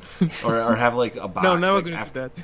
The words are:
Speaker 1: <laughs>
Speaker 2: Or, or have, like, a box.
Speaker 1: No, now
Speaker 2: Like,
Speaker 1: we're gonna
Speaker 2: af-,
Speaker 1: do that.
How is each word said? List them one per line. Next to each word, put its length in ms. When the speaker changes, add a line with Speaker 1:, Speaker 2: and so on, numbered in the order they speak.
Speaker 1:
<laughs> 360
Speaker 2:
Or, 180
or 140
have, 180
like, 220
a 120
box. 160
Speaker 1:
No, 120
now 180
Speaker 2:
Like, 100
Speaker 1:
we're 60
gonna 120
Speaker 2:
af-, 120
Speaker 1:
do 60
that. 120